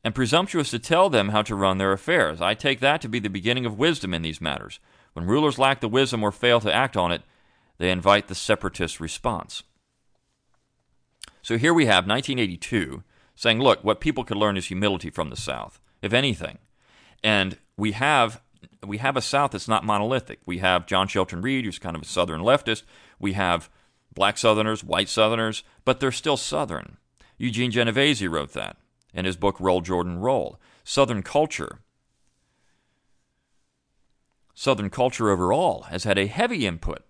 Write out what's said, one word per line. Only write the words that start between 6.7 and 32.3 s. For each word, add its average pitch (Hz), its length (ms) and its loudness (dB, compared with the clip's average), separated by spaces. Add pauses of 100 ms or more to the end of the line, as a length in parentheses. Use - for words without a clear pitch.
act 127 220 0
on 87 160 2
it, 85 120 -4 (540)
they 90 140 0
invite 98 380 2
the 95 60 -8
separatist - 680 -2
response." - 640 -6 (1800)
So 113 160 -2
here 151 160 4
we 165 140 6
have 92 200 4
nineteen 127 320 0
eighty-two 90 640 -4 (320)
saying, 113 240 0
"Look, 127 240 4
what 107 160 2
people 131 240 -2
could 104 140 -4
learn 104 180 2
is 92 120 -6
humility 92 420 -2
from 78 200 -6
the 60 60 -12
South, - 440 -10 (220)
if 104 120 -2
anything." 123 440 -2 (640)
And 98 360 0 (180)
we 107 160 0
have, 117 500 2 (400)
we 101 180 -8
have 135 180 0
a 123 40 0
South 139 300 0
that's - 160 -8
not 110 160 0
monolithic. 107 640 -2
We 87 140 -6
have 92 260 2
John 95 240 0
Shelton 90 320 -2
Reed, 131 240 -2
who's 92 140 -8
kind 85 180 -8
of 76 40 -10
a 76 40 -16
Southern 87 360 -2
leftist. 117 420 0 (360)
We 98 140 -2
have 90 360 0 (440)
black 98 240 0
Southerners, 110 460 2
white 92 260 -2
Southerners, 110 540 2 (200)
but 131 160 2
they're 135 120 0
still 143 260 -2
Southern. 90 600 -6 (400)
Eugene 120 320 -2
Genovese 117 560 2
wrote 78 280 -4
that 50 240 -10 (360)
in 90 120 -6
his 92 100 -2
book, 101 240 0
Roll, 90 220 2
Jordan, 87 380 -2
Roll. 113 380 -2 (280)
Southern 120 360 2
culture, - 580 -4 (2750)